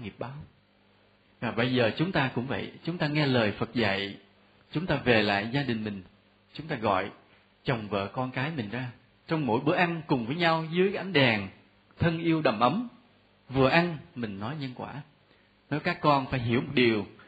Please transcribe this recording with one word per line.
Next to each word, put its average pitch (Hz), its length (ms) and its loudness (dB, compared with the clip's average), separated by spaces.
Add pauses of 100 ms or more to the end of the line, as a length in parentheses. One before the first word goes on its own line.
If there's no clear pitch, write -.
nghiệp 101 160 -12
báo. 127 160 -8 (1040)
Và 120 100 -2
bây 120 240 0
giờ 117 220 4
chúng 180 160 0
ta 135 220 2
cũng 123 120 -2
vậy, 101 260 -6 (120)
chúng 175 140 -4
ta 156 80 0
nghe 147 200 0
lời 120 260 4
Phật - 220 -6
dạy, 98 420 0 (560)
chúng 165 140 -4
ta 165 100 0
về 113 260 4
lại 104 300 2
gia 143 100 0
đình 113 220 -2
mình, 101 180 -8 (500)
chúng 156 140 -14
ta 156 100 -6
gọi 101 340 0 (540)
chồng 113 240 -2
vợ 98 240 -2
con 127 180 -4
cái 135 260 -4
mình 107 140 -6
ra. 123 200 -8 (380)
Trong 160 180 -2
mỗi 113 140 2
bữa 151 140 2
ăn 170 320 0
cùng 120 200 0
với 139 100 -4
nhau 165 360 2
dưới 185 220 2
ánh 185 180 -8
đèn, 117 360 4 (500)
thân 165 200 2
yêu 165 240 0
đầm 110 180 2
ấm, 175 280 2 (600)
vừa 131 200 4
ăn 170 300 2 (160)
mình 104 260 -8
nói 120 200 -8
nhân 135 140 -8
quả. 107 280 -12 (680)
Nói: 147 100 -2
"Các - 200 -4
con 139 260 4
phải 131 140 -2
hiểu 120 200 2
một 151 140 -6
điều 113 320 4 (220)